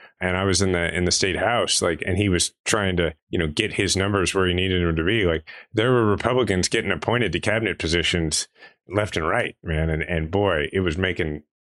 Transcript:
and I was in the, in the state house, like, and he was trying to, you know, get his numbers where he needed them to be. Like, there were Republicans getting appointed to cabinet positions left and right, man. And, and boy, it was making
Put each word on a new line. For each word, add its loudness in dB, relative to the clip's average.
and 0
I 0
was 2
in 2
the, 0
in 0
the 2
state 0
house, 0
like, 0
and 0
he 4
was 2
trying 0
to, 0
you -4
know, 2
get -2
his 0
numbers 0
where 2
he 0
needed 0
them 0
to 0
be. 0
Like, 0
there 2
were 4
Republicans 2
getting 0
appointed 0
to -2
cabinet 0
positions 0
left -2
and -2
right, -2
man. -2
And, -2
and -4
boy, 0
it 0
was 0
making -2